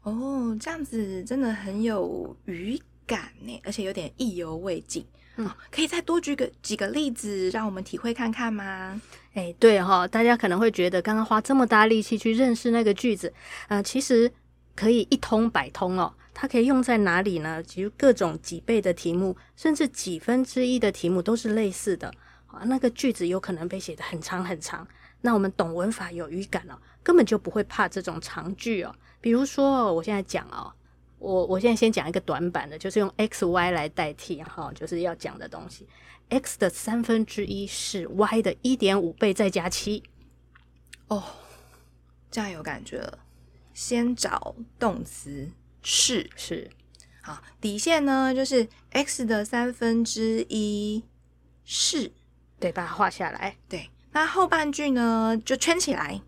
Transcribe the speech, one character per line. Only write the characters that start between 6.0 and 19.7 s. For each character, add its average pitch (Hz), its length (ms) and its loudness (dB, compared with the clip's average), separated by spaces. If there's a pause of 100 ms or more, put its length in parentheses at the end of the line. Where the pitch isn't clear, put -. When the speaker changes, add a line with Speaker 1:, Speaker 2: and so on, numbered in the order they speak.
Speaker 1:
多 339 200 0
举 285 120 -4
个， 247 160 -2 (120)
几 214 160 -4
个 196 100 -2
例 277 240 -2
子 196 380 -4
让 220 160 -4
我 208 60 -2
们 190 120 -8
体 - 140 -10
会 233 160 -2
看 233 180 -2
看 226 220 -2
吗？ 190 480 -8 (320)
Speaker 2:
诶， 175 260 -6
对 214 220 10
哈， 180 260 4
大 226 160 2
家 233 140 6
可 220 100 0
能 180 100 2
会 226 140 4
觉 180 180 2
得 180 120 2
刚 214 120 0
刚 220 120 2
花 220 160 2
这 269 120 0
么 254 140 6
大 220 200 8
力 220 140 4
气 220 160 -2
去 226 160 2
认 240 220 4
识 233 160 -2
那 233 100 4
个 214 120 4
句 226 200 0
子， 180 200 -6 (340)
呃， 202 160 0
其 254 160 -2
实 240 320 4 (420)
可 214 160 2
以 233 200 4
一 277 80 4
通 226 340 2
百 139 200 0
通 185 280 -2
哦。 - 140 0 (200)
它 - 140 -6
可 247 120 2
以 233 60 6
用 262 180 4
在 240 160 2
哪 180 220 4
里 190 180 0
呢？ 160 240 -6
其 - 180 -10
实 202 160 -4
各 262 160 8
种 165 280 0
几 170 200 -10
倍 226 200 2
的 185 120 0
题 170 200 -2
目， 185 220 2 (200)
甚 320 180 2